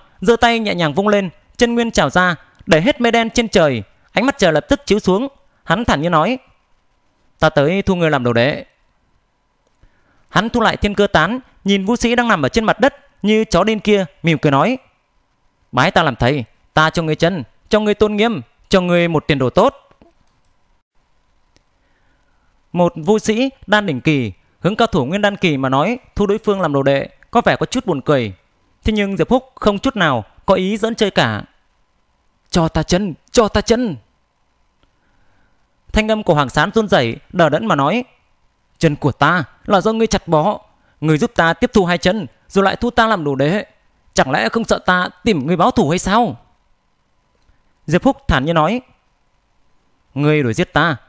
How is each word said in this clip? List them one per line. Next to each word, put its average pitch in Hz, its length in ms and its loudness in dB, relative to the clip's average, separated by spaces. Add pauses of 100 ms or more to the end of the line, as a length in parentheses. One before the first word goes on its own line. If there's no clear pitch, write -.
(200)
giơ 226 160 2
tay 233 220 2
nhẹ 208 160 -4
nhàng 175 200 -2
vung 196 140 0
lên, 202 220 0 (260)
chân 233 180 0
nguyên 233 160 -2
trào 165 200 0
ra, 180 260 0 (300)
đẩy 156 140 4
hết 247 200 0
mây 233 120 0
đen 226 180 0
trên 233 180 -2
trời, 143 340 2 (300)
ánh 214 140 0
mặt 277 120 -2
trời 175 140 2
lập 147 160 0
tức - 180 -2
chiếu 202 120 2
xuống. 202 300 0 (360)
Hắn 202 200 -2
thản 165 180 0
nhiên 175 100 -2
nói: 170 260 0 (1000)
"Ta 156 120 2
tới 165 320 0
thu 196 120 0
ngươi 170 160 0
làm 135 140 -2
đồ 120 80 0
đệ." 120 320 0 (1600)
Hắn 208 200 -2
thu 240 120 -2
lại 214 160 0
thiên 202 180 -2
cơ 202 120 2
tán, 196 340 0 (240)
nhìn 196 200 0
vũ 226 120 0
sĩ 240 180 0
đang 240 140 0
nằm 185 140 0
ở 131 60 0
trên 226 160 0
mặt 208 160 0
đất 262 140 2 (280)
như 214 220 2
chó 180 200 0
điên 214 160 -2
kia, 202 240 0 (180)
mỉm 165 160 0
cười 147 120 0
nói: 165 280 0 (960)
"Bái 135 180 2
ta 180 120 2
làm 143 140 -2
thầy, 127 280 -2 (300)
ta 156 160 2
cho 170 120 -4
ngươi 156 140 -2
chân, 165 280 -2 (240)
cho 214 120 2
ngươi 208 140 -2
tôn 214 220 0
nghiêm, 214 240 -2 (280)
cho 190 120 2
ngươi 175 280 0
một 160 180 -2
tiền 147 120 0
đồ 127 120 0
tốt." 226 240 2 (3000)
Một 175 240 0
vũ 175 220 0
sĩ 226 320 -2 (160)
đan 208 200 0
đỉnh 139 140 -4
kỳ 131 320 -2 (280)
hướng 208 160 -2
cao 233 100 2
thủ 165 180 -2
nguyên 185 180 -4
đan 202 140 0
kỳ 160 200 0
mà 135 120 -2
nói 147 300 0 (160)
thu 208 120 0
đối 202 120 0
phương 196 220 -2
làm 156 120 -2
đồ 139 100 0
đệ 139 260 0 (220)
có 240 140 2
vẻ 151 120 2
có 160 100 -4
chút - 200 -6
buồn 147 140 -2
cười. 123 320 -2 (520)
Thế 220 80 0
nhưng 196 240 -2
Diệp - 120 0
Phúc 254 260 -2
không 202 240 0
chút - 180 -4
nào 143 280 0 (220)
có 196 80 4
ý 185 220 -2
giỡn 220 180 -4
chơi 202 160 0
cả. 113 320 -2 (1080)
"Cho 190 180 2
ta 160 140 -4
chân, 185 320 -2 (160)
cho 226 180 2
ta 208 120 -2
chân." 220 360 -2 (2000)
Thanh 214 160 0
âm 214 140 -2
của 175 120 2
Hoàng 143 140 0
Sán 156 260 0
run 220 140 0
rẩy, 131 280 0 (160)
đờ 170 160 2
đẫn 165 180 -2
mà 196 80 0
nói: 156 300 -2 (720)
"Chân 147 180 0
của 139 160 -2
ta 156 320 0 (200)
là 196 160 2
do 220 120 -2
ngươi 220 140 0
chặt 208 220 -4
bỏ, 165 320 0 (400)
ngươi 156 180 2
giúp 226 160 -2
ta 165 180 2
tiếp - 220 -2
thu 196 100 4
hai 175 140 -2
chân, 185 280 -2 (220)
rồi 196 160 0
lại 190 120 0
thu 240 140 -4
ta 233 160 2
làm 202 180 -2
đồ 143 100 -2
đệ, 151 320 -2 (480)
chẳng 160 160 0
lẽ 196 180 0
không 226 160 -2
sợ 190 140 -2
ta 180 300 -2 (160)
tìm 160 220 0
ngươi 160 100 0
báo 185 140 2
thù 202 180 0
hay 175 100 -2
sao?" 190 380 -2 (1500)
Diệp 156 160 0
Phúc 262 140 2 (120)
thản 143 160 0
nhiên 139 100 -2
nói: 170 260 2 (1300)
"Ngươi 147 280 0
đuổi 113 120 -2
giết - 180 -4
ta 156 240 0 (120)